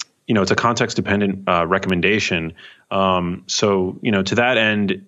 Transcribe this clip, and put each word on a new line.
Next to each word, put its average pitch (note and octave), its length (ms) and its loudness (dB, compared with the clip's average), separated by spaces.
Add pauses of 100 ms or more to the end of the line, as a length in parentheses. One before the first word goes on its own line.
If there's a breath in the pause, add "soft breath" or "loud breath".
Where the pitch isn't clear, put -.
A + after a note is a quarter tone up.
(260)
you A#2 80 2
know, G2 80 2
it's F#2+ 80 0
a G#2+ 40 2
context A2+ 420 0
dependent, G2 520 -2
uh, F2 160 2
recommendation. F#2 880 0 (380 loud breath)
Um, F#2 560 0
so, F#2+ 560 0
you A#2+ 80 0
know, G2 100 2
to G2 140 -4
that A#2+ 220 2
end, G#2 500 0